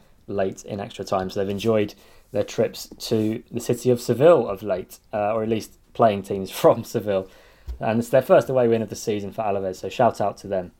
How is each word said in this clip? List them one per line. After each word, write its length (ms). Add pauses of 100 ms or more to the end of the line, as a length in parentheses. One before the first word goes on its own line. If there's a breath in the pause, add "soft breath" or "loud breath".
(280 soft breath)
late 380
in 140
extra 240
time. 260
So 100
they've 100
enjoyed 460 (380 soft breath)
their 100
trips 460 (100)
to 500
the 120
city 280
of 120
Seville 460
of 140
late, 380 (140)
uh, 200
or 100
at 60
least 300 (140)
playing 300
teams 280
<laughs> 100
from 220
Seville. 460 (500 loud breath)
And 200
it's 100
their 120
first 280
away 180
win 140
of 80
the 60
season 360
for 120
Alaves, 340
so 120
shout 320
out 160
to 100
them. 320